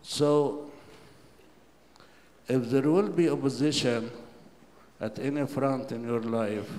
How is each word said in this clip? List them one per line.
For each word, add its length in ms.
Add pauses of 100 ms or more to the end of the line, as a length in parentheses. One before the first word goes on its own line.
So, 680 (1800)
if 220
there 200
will 200
be 200
opposition 800 (920)
at 200
any 260
front 460
in 160
your 140
life 580